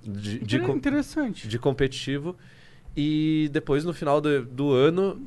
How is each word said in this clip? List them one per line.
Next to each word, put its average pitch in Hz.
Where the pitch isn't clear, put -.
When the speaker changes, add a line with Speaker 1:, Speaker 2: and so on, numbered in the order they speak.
Speaker 1:
de, 104
de 104
Speaker 2:
Inter-, 349
Speaker 1:
com-, -
Speaker 2:
interessante. 269
Speaker 1:
de 117
competitivo. 143
E 156
depois, 151
no 170
final 147
do, 147
do 131
ano, 170